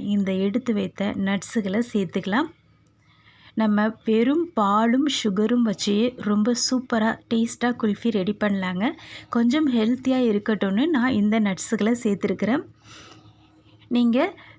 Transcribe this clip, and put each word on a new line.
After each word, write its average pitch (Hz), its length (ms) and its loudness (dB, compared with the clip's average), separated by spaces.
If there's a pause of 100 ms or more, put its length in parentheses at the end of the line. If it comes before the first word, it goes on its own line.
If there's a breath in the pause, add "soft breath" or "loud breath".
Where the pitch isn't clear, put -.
(160)
இந்த 190 180 0 (140)
எடுத்து 220 320 -2
வைத்த 190 280 -4 (200)
நட்ஸுகளை 196 540 -2 (100)
சேர்த்துக்கலாம். 202 580 -2 (1120 soft breath)
நம்ம 208 260 2 (220)
வெறும் 247 340 2 (160)
பாலும் 233 480 2 (120)
சுகரும் 220 500 0
வச்சே 202 280 -2 (320)
ரொம்ப 214 360 2
சூப்பரா, 240 480 0 (180)
டேஸ்டா 233 400 0 (120)
குல்ஃபி 214 340 0
ரெடி 208 260 0
பண்ணலாங்க. 196 480 -2 (460 loud breath)
கொஞ்சம் 262 400 2
ஹெல்த்தியா 254 420 0 (120)
இருக்கட்டும்னு 208 540 0 (120)
நான் 240 240 2
இந்த 214 260 2
நட்ஸுகளை 208 560 0
சேர்த்துருக்குறேன். 202 600 0 (1300 loud breath)
நீங்க 240 320 2 (300 loud breath)